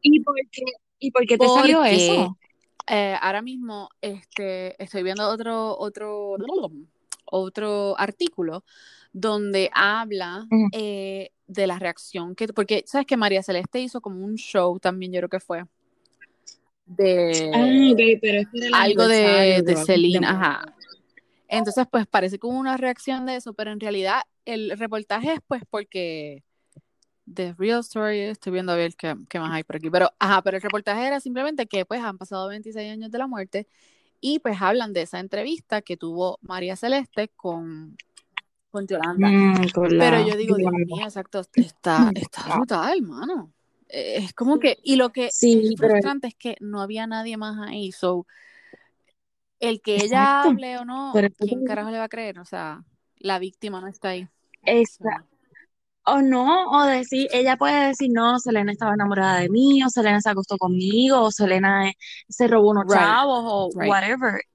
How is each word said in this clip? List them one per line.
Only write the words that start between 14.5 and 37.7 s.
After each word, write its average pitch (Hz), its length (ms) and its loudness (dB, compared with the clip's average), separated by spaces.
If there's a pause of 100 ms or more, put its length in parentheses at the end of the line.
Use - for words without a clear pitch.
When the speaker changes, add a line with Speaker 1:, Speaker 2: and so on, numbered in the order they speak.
Speaker 2:
también, 185 340 -4
yo 180 80 -4
creo 175 100 -4
que 190 100 -4
fue, 175 240 -10 (1200)
de 175 680 2
Speaker 1:
Ah, 262 380 6
ok, 226 80 4 (200)
pero 208 200 0
es 208 80 -2
por 240 140 -8
el 240 120 -2
Speaker 2:
algo 202 340 4
de, 226 160 6
Speaker 1:
aniversario, 196 380 6
Speaker 2:
de - 20 2
Speaker 1:
que 170 100 4
va 156 80 0
a - 40 -4
Speaker 2:
Selena, 180 420 4
Speaker 1:
cumplir. 185 180 0
Speaker 2:
ajá. - 280 -4 (720)
Entonces, 220 420 0
pues, 226 160 0
parece 185 320 0
como 247 200 -6
una 262 180 -2
reacción 254 500 -4
de 254 100 -6
eso, 240 180 -12
pero 214 180 -10
en 208 80 -10
realidad 208 420 -2 (220)
el 220 340 -8
reportaje 220 560 -4
es, 311 120 -8
pues, 247 220 -6
porque 160 720 -10 (880)
The 175 260 -8
Real 220 220 0
Story, 214 400 -4
estoy 202 320 -8
viendo 185 200 -4
a 170 40 0
ver 170 200 -2
qué, 160 200 -8 (120)
qué 180 120 -8
más 160 120 -6
hay 160 120 -6
por - 120 -12
aquí, 156 140 -8
pero, 180 280 4
ajá, 196 240 2
pero 190 160 -2
el 180 40 -10
reportaje 214 440 -4
era 277 140 -4
simplemente 262 460 -6
que, - 200 -4
pues, 240 160 -8
han 196 160 -10
pasado 190 300 -10
veintiséis 214 440 -12
años 220 180 -14
de 233 80 -8
la 262 80 -4
muerte 208 400 -8 (540)
y, 294 200 -2
pues, 202 200 -4
hablan 214 320 0
de 175 100 -2
esa 180 180 -8
entrevista 214 600 -6
que 175 140 -10
tuvo 170 460 -6
María 185 340 -8
Celeste 240 520 -4
con, 165 680 -12 (760)